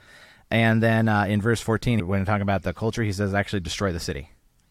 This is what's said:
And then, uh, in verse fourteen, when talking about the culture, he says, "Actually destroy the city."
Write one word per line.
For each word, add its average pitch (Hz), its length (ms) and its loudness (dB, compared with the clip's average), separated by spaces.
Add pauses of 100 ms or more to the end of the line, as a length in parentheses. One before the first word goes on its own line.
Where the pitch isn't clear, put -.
(520)
And 113 300 4
then, 113 260 4
uh, 104 180 2
in 104 160 0
verse 113 180 0
fourteen, 110 480 0
when 98 160 0
talking 104 180 0
about 98 200 0
the 90 100 -4
culture, 113 300 -4
he 104 100 -2
says, 98 220 -2
"Actually 101 260 -2
destroy 87 320 -4
the 82 80 -6
city." 71 300 -8 (400)